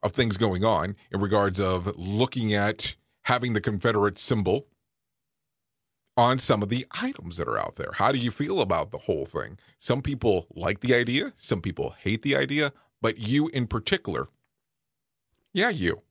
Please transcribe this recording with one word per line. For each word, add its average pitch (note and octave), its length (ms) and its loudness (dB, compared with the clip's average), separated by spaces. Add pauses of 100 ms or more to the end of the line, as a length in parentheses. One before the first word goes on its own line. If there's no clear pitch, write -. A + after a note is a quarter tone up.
of G#2 100 0
things A2+ 240 0
going F#2+ 300 2
on G2 320 0 (140)
in G2 100 -2
regards G2+ 400 2
of F#2 340 0
looking G#2+ 580 0
at G#2 420 0 (260)
having B2 320 0
the G#2 80 2
Confederate G#2 560 2
symbol G#2+ 480 0 (1500)
on B2+ 220 6
some A#2 220 2
of G#2 60 -2
the A#2+ 180 -2 (140)
items F2 380 -6
that D#2 100 -2
are A1+ 100 0
out G1+ 180 -4
there. - 180 -8
How A2+ 180 2
do C3+ 60 2
you A#2+ 140 0
feel E3+ 280 -2
about F#2+ 320 0
the - 60 -10
whole D2+ 280 -2
thing? C2+ 320 -8 (220)
Some B2+ 220 0
people A#2 520 0
like F2 280 -4
the B2 140 2
idea, B2 420 0
some - 240 -2
people D#2+ 400 -6
hate G#2+ 220 -2
the C#3 120 0
idea, C#3 380 0 (260)
but A2+ 200 0
you C3 300 2
in C3 180 -2
particular, G2+ 600 -2 (1300)
yeah, G3+ 160 2
you. G#2 420 -2